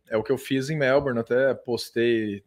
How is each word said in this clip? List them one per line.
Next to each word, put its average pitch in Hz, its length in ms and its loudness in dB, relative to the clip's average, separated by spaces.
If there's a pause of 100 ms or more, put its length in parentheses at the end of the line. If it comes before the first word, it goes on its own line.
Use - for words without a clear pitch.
(120)
É 110 60 0
o 107 60 0
que - 80 -4
eu 131 80 0
fiz 135 320 -4
em 160 40 -4
Melbourne, 135 440 2
até 127 340 2
postei 113 920 -2